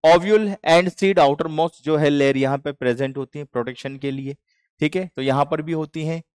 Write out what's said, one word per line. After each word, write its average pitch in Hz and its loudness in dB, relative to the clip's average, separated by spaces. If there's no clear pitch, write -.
Ovule 196 4
and 175 2
seed 196 0
outermost 160 0
जो 151 0
है 147 2
लेयर 139 2
यहाँ 135 0
पे 143 -6
प्रेजेंट 131 -2
होती 139 -12
है 143 -12
प्रोटेक्शन 127 -8
के 139 -6
लिए, 135 -10
ठीक 151 0
है, 185 -6
तो - -8
यहाँ 135 0
पर 156 -4
भी 160 -8
होती 156 -6
है। 165 -6